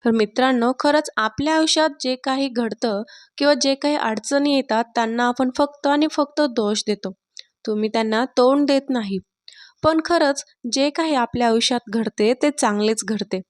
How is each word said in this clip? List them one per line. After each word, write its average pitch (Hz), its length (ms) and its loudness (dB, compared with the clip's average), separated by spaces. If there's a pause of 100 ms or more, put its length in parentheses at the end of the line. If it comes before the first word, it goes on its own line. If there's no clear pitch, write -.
तर 233 60 2
मित्रांनो, 240 680 2
खरंच 294 380 2
आपल्या 320 380 -2
आयुष्यात 320 340 2 (120)
जे 254 140 -2
काही 269 320 -2
घडतं 220 560 -4 (340)
किंवा 285 160 4
जे 269 220 0
काही 294 200 -2
अडचणी 277 600 0
येतात 240 280 0 (120)
त्यांना 233 320 0
आपण 254 300 0
फक्त 285 300 -2
आणि 294 240 2
फक्त 294 300 -2
दोष 226 460 0
देतो. 202 240 -6 (560)
तुम्ही 214 220 -2
त्यांना 220 360 -2
तोंड 269 420 2
देत 269 220 2
नाही, 208 280 -4 (680)
पण 320 220 2
खरंच 302 380 0 (280)
जे 277 180 0
काही 311 260 -2
आपल्या 240 320 0
आयुष्यात 233 320 2 (100)
घडते 214 440 0
ते 294 180 2
चांगलेच 214 540 0
घडते. 202 440 -6